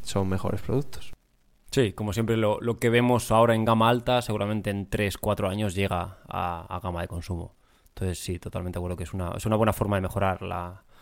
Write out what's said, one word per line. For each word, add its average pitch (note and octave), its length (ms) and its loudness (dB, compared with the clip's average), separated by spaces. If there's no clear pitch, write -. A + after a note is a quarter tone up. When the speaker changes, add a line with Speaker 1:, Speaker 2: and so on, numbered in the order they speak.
Speaker 1:
son F#2+ 300 -2
mejores F#2+ 320 -2
productos". - 500 -4
Speaker 2:
Sí, A#2 220 2
como G#2 220 -4
siempre, A2+ 240 2
lo, G#2+ 240 2
lo A#2 160 -2
que B2 100 2
vemos A#2+ 420 4
ahora A#2 240 8
en A2 120 2
gama A2+ 240 6
alta, B2 320 2
seguramente G#2 480 -2
en G2 180 -4
tres, G#2 300 -2
cuatro G#2 320 0
años G2+ 240 -2
llega F#2 420 -2
a, F2 380 -4
a F2+ 60 -6
gama F2 220 -4
de F2 60 -6
consumo. F2 480 -8
Entonces, F#2 300 -4
sí, F2 200 -6
totalmente F2+ 400 -6
de - 20 -4
acuerdo F2+ 160 -4
que E2 80 -8
es - 80 -10
una, F2+ 240 -4
es - 80 -8
una A2 120 2
buena G#2+ 180 4
forma G#2 220 0
de F#2 60 0
mejorar F#2+ 380 -2
la, F2+ 420 -8